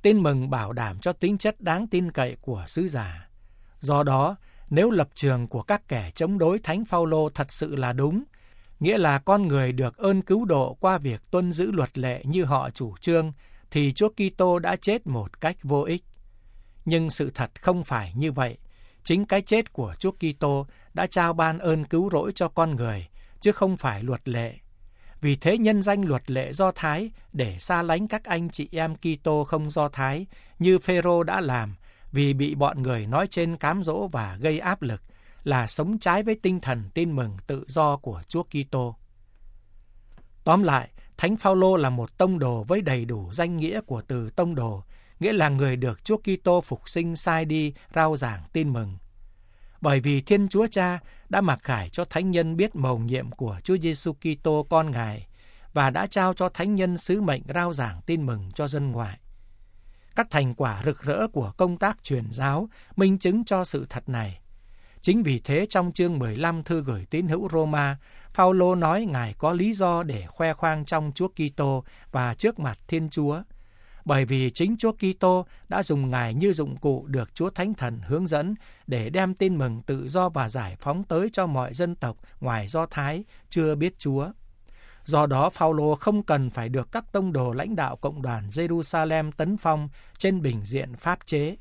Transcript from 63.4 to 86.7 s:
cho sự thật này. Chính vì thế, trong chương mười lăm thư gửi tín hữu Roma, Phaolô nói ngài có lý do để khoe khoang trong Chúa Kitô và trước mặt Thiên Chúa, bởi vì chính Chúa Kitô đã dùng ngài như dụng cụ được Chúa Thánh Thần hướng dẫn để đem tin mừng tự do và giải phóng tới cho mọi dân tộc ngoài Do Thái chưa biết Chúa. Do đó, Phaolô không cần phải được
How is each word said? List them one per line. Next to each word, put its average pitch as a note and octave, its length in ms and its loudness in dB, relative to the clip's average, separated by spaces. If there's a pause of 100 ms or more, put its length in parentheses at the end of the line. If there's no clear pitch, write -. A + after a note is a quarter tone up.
cho F#3 200 0
sự C3+ 240 -4
thật - 200 -10
này. A2 320 -6 (600)
Chính G#3 220 4
vì C#3 160 2
thế, D#3 320 0
trong A3 220 2
chương F3 260 0
mười A2+ 180 -4
lăm E3 280 -2
thư E3 180 -2
gửi A#2 280 -4
tín E3+ 180 -2
hữu F3+ 240 -2
Roma, D3+ 440 0 (360)
Phaolô F#3 420 6
nói F3 300 2
ngài B2 340 -4
có D#3 140 2
lý G3 200 2
do F3 300 2
để A2+ 240 -6
khoe D#3+ 280 -2
khoang D#3 300 0
trong D3+ 300 -2
Chúa F#3 140 -2
Kitô C#3 560 -2 (280)
và B2 220 -2
trước A3+ 240 0
mặt C3 200 -6 (100)
Thiên D#3+ 220 -2
Chúa, D3+ 320 -2 (600)
bởi C3+ 200 4
vì C3 260 0
chính G3+ 280 0
Chúa A3 140 2
Kitô F#3 540 2 (220)
đã F#3+ 140 -2
dùng C#3 280 0
ngài A#2+ 240 -2
như F#3 180 2
dụng C#3+ 240 -2
cụ C3+ 300 -2
được C3 280 -4
Chúa F3+ 160 -2
Thánh F#3+ 240 -4
Thần A#2 320 -4
hướng D#3+ 200 -2
dẫn D#3 280 0 (320)
để A#2+ 240 -4
đem F#3 240 0
tin F#3 240 2
mừng A#2+ 240 -2
tự C3+ 260 -4
do F3+ 200 0
và C3+ 200 -2
giải G#2+ 320 -6
phóng E3+ 240 -2
tới F3+ 280 0
cho F#3 140 0
mọi B2+ 280 -2
dân E3+ 200 -2
tộc A#2+ 220 -6 (240)
ngoài A2+ 280 -2
Do D#3+ 180 0
Thái D3+ 380 -4 (260)
chưa D#3 240 2
biết E3 240 -2
Chúa. C#3+ 340 -2 (720)
Do D3+ 220 4
đó, C#3+ 240 4
Phaolô D3+ 440 2
không G#3 280 0
cần C3+ 280 2
phải A#2 180 -6
được B2+ 240 -4